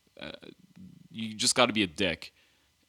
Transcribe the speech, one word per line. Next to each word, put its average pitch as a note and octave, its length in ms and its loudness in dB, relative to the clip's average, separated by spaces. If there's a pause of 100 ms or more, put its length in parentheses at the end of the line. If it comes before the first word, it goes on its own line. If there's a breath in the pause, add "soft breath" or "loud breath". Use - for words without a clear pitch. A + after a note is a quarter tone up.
(200)
Uh, D#2 100 -10 (800)
you A2+ 240 -8
just A2+ 200 2
gotta B2 180 6
be G#2+ 100 4
a F#2+ 40 4
dick. E2+ 460 -2 (560)